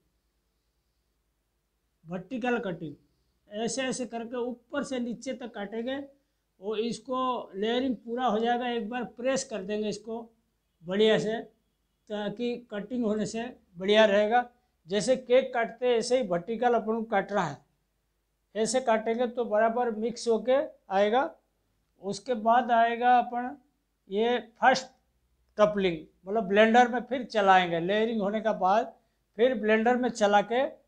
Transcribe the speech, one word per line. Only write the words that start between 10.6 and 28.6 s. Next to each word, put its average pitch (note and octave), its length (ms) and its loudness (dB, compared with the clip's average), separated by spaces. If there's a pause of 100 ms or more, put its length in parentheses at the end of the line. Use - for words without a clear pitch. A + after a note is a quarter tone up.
बढ़िया G#3 340 4
से, G#3+ 220 -2 (680)
ताकि G#3 480 -6 (140)
cutting A#3 340 -6
होने G#3+ 220 0
से A3+ 180 -6 (320)
बढ़िया G#3 300 4
रहेगा। G#3+ 380 2 (440)
जैसे G3+ 300 0
cake B3+ 360 2
काटते A#3 340 -2
हैं A#3+ 80 2
ऐसे A#3 220 0
ही B3 100 0
vertical A3+ 460 0
अपन A3 200 -2
को A3+ 100 -4
काटना G3+ 380 -2
है, C#3+ 160 -6 (960)
ऐसे A3 280 0
काटेंगे A3+ 460 0
तो A#3+ 180 -4
बराबर A3+ 460 0
mix A3 360 -6
होके A#3 320 2 (320)
आएगा। G#3+ 380 2 (720)
उसके G3+ 340 -6
बाद A3+ 360 2
आएगा A#3 460 4
अपन A#3+ 380 -4 (540)
ये A3+ 280 0 (180)
first B3 300 4 (720)
टपलिंग, G3+ 380 2 (300)
मतलब G#3+ 180 -2
blender A3+ 440 6
में A#3+ 140 -4
फिर B3+ 220 -6
चलाएंगे। F#3 560 4
Layering G#3+ 400 0
होने G3+ 200 -2
का G#3+ 140 0
बाद F#3+ 380 2 (460)